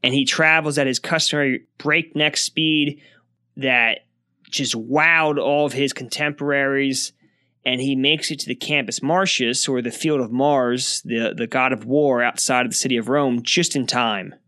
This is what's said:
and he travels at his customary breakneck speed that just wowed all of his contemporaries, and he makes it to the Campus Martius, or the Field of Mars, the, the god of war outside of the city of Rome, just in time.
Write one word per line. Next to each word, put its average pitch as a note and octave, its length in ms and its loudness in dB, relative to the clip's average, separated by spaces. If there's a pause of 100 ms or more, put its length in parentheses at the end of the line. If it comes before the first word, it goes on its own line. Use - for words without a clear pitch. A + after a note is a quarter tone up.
and C3 100 2
he C#3 120 2
travels D#3 520 2
at C#3 80 2
his C3 140 -2
customary D3 640 0 (140)
breakneck D3+ 580 0
speed D3+ 640 0 (560)
that B2 480 0 (420)
just - 280 -4
wowed D3+ 680 2
all C#3+ 240 2
of B2+ 80 -4
his C3+ 180 -2
contemporaries, C#3 1200 -2 (520)
and B2+ 160 -2
he C3+ 140 0
makes C#3+ 340 2
it D3+ 120 -6
to - 60 -8
the B2+ 60 -4
Campus B2+ 480 -4
Martius, C#3 680 0
or C3 140 0
the A#2 80 -4
Field D3+ 320 -2
of A2 100 -4
Mars, B2+ 720 0
the, A2+ 320 -2
the A#2 120 -4
god C3 260 0
of G#2+ 120 -8
war C3+ 360 2
outside B2 460 0
of A2+ 40 -4
the - 60 -4
city C3 200 0
of A2+ 120 -4
Rome, C3 320 2
just E3+ 340 0
in B2+ 120 -2
time. G#2 480 -2 (120)